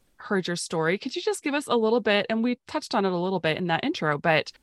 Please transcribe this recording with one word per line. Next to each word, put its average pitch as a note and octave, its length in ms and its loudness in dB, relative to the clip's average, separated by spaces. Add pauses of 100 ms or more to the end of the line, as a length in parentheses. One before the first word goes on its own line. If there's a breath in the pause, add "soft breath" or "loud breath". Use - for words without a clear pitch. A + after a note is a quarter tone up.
(160)
heard F#3+ 300 -2
your F3 80 -2
story, E3+ 420 -2
could - 200 -8
you F4 60 -6
just G#4 200 -2
give C#4 120 -2
us D4 120 -4
a - 80 2
little A3+ 240 4
bit, G#3 320 2
and A3+ 140 0
we B3 140 0 (100)
touched - 260 -4
on G3+ 100 2
it F#3+ 80 2
a F3+ 40 0
little F3+ 240 0
bit D#3+ 160 0
in F#3 100 -2
that E3 160 0
intro, D#3+ 340 0
but D#3 360 2 (100)